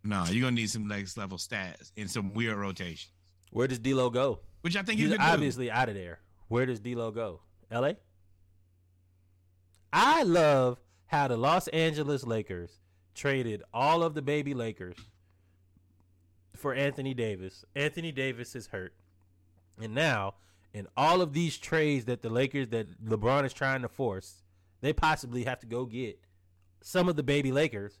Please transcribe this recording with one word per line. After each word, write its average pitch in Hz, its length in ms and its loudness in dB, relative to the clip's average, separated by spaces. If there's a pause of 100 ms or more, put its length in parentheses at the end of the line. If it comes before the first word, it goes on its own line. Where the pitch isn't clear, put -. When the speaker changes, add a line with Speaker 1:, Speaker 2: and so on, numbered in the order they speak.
Speaker 1:
No, 101 240 0
you're 117 140 2
gonna 123 120 0
need 110 140 0
some 107 180 -6
next 101 300 -6
level 95 200 -8
stats - 600 -8
and 101 120 -8
some 101 240 -4
weird 113 240 -2
rotations. 92 540 -8 (400)
Speaker 2:
Where 127 160 0
does 127 120 -4
D'Lo 127 300 2
go? 123 300 0 (220)
Speaker 1:
Which 175 160 -2
I 190 60 -2
think 214 180 -2
you - 80 4
Speaker 2:
He's 220 80 2
Speaker 1:
could - 40 2
do. 151 60 6
Speaker 2:
obviously 135 420 2
out 120 200 2
of 101 60 -6
there. 87 240 -10 (280)
Where 120 180 2
does 123 160 -2
D'Lo 117 300 -4
go? 104 300 -6 (280)
L 120 160 0
A? 185 100 0 (2000)
I 277 300 6
love 147 560 6 (280)
how 143 200 2
the 120 100 0
Los 156 320 2
Angeles 151 560 0
Lakers 98 540 -6 (340)
traded 123 500 -2 (100)
all 151 300 4
of 160 120 0
the 151 60 -4
baby 143 320 -2
Lakers 107 420 -6 (1600)
for 139 180 -4
Anthony 135 400 -2
Davis. 101 520 -6 (100)
Anthony 151 360 -4
Davis 131 440 -6
is 113 120 -10
hurt. 95 260 -10 (880)
And 110 120 -10
now, 120 420 0 (380)
in 101 140 -10 (100)
all 165 240 6
of 156 120 0
these 160 240 0
trades 147 480 2
that 120 160 -2
the 117 80 -6
Lakers, 131 400 0
that 110 340 -6
LeBron 113 420 2
is 127 80 -4
trying 135 300 -2
to 113 60 -6
force, 104 520 -4 (400)
they 143 120 0
possibly 131 520 2
have 131 160 -4
to 117 60 -18
go 120 180 -2
get 117 340 -8 (640)
some 180 280 0
of 160 60 0
the 147 80 0
baby 139 300 2
Lakers 113 480 0